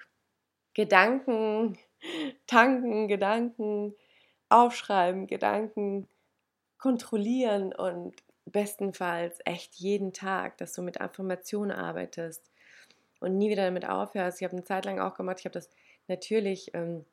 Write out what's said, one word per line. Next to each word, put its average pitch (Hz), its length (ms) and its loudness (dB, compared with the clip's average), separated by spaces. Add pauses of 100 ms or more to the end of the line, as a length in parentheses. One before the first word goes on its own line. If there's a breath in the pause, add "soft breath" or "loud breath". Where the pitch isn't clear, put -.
(760)
Gedanken 220 1000 4 (720 loud breath)
tanken, 240 600 4
Gedanken 208 880 0 (540 soft breath)
aufschreiben, 190 760 4
Gedanken 202 840 -2 (680)
kontrollieren 226 960 0
und 175 400 -4 (300)
bestenfalls 185 1000 -2
echt 175 300 -8
jeden 196 360 -2
Tag, 190 460 -6
dass - 160 -10
du - 80 -10
mit 180 180 -8
Affirmationen 190 720 -6
arbeitest 170 800 -8 (720 loud breath)
und 190 160 -2
nie 208 120 2
wieder 196 140 0
damit 180 240 -2
aufhörst. 190 540 -4
Ich 185 40 -4
hab 175 60 -4
eine 180 140 -8
Zeit 190 180 -4
lang 190 160 -6
auch 190 160 -2
gemacht, 185 240 -6
ich - 60 -14
hab 180 80 -10
das 175 160 -12 (400 soft breath)
natürlich, 196 640 -2
ähm, 170 400 -6